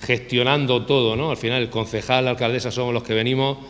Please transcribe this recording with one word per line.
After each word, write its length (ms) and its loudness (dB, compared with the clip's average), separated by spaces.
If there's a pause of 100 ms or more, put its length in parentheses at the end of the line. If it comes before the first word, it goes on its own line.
gestionando 840 2
todo, 300 2
¿no? 160 -2
Al 60 -4
final 240 -2
el 80 -2
concejal, 560 0
la 60 0
alcaldesa 400 -2
somos 220 -2
los 100 -2
que 100 -4
venimos, 460 0 (100)